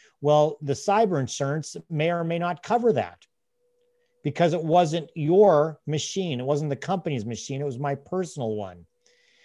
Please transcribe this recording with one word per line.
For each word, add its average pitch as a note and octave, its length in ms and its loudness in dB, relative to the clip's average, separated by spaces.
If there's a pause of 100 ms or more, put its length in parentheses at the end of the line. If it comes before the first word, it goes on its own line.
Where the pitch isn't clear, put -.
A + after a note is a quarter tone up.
(200)
Well, D3+ 420 4
the C#3 120 -2
cyber G3 460 2
insurance C#3 580 -4 (140)
may D#3+ 200 0
or E3+ 120 -2
may E3+ 160 -2
not F3 240 -4
cover A#3 300 2
that F2+ 340 -4 (960)
because D3+ 300 2
it E3 100 -2
wasn't E3 500 2
your D#3+ 720 4
machine. D3+ 540 -4
It B2 60 -6
wasn't D3 260 0
the C#3 40 -4
company's E3 480 -4
machine. A#2+ 380 -8
It D3 40 -4
was C3 120 -6
my C#3+ 160 -4
personal C#3 640 -6
one. F2+ 300 -10 (600)